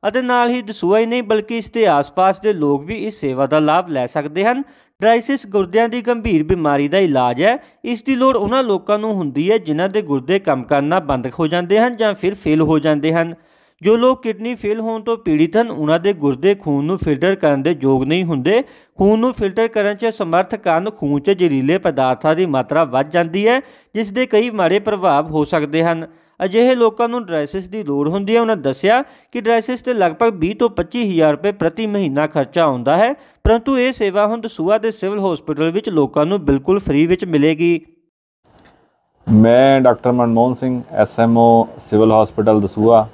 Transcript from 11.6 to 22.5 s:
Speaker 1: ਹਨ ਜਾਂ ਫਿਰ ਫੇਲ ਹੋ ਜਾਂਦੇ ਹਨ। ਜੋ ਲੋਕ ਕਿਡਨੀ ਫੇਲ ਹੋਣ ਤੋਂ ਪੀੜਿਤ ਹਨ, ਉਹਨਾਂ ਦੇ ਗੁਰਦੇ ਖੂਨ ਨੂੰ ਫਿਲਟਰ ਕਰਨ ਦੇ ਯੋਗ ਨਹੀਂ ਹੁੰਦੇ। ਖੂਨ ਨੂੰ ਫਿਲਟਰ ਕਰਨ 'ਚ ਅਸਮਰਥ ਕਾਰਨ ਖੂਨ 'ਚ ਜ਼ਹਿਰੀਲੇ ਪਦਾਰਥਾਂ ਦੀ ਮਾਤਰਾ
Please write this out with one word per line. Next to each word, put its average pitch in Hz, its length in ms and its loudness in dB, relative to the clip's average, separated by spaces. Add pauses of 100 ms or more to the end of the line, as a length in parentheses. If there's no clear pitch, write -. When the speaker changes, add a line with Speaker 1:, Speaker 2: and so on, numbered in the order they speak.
Speaker 1:
ਹਨ 240 160 0
ਜਾਂ 208 180 -2
ਫਿਰ 196 200 -4
ਫੇਲ 156 260 -2
ਹੋ 160 180 2
ਜਾਂਦੇ 151 340 0
ਹਨ। 165 220 -2 (480)
ਜੋ 208 140 2
ਲੋਕ 254 260 2
ਕਿਡਨੀ 220 320 -6
ਫੇਲ 220 260 -4
ਹੋਣ 226 220 -6
ਤੋਂ 226 140 -4
ਪੀੜਿਤ 165 400 0
ਹਨ, 233 140 0
ਉਹਨਾਂ 156 300 0
ਦੇ 196 120 0
ਗੁਰਦੇ 147 420 0
ਖੂਨ 147 300 -4
ਨੂੰ 175 140 -2
ਫਿਲਟਰ 165 360 0
ਕਰਨ 147 280 0
ਦੇ 160 200 0
ਯੋਗ 135 220 2
ਨਹੀਂ 170 200 0
ਹੁੰਦੇ। 165 380 0 (360)
ਖੂਨ 214 220 4
ਨੂੰ 247 120 0
ਫਿਲਟਰ 220 360 -2
ਕਰਨ 208 260 -2
'ਚ 226 140 -4
ਅਸਮਰਥ 185 460 -2
ਕਾਰਨ 185 360 -2
ਖੂਨ 143 300 -2
'ਚ 143 100 -2
ਜ਼ਹਿਰੀਲੇ 165 480 0
ਪਦਾਰਥਾਂ 151 580 0
ਦੀ 185 100 0
ਮਾਤਰਾ 143 380 0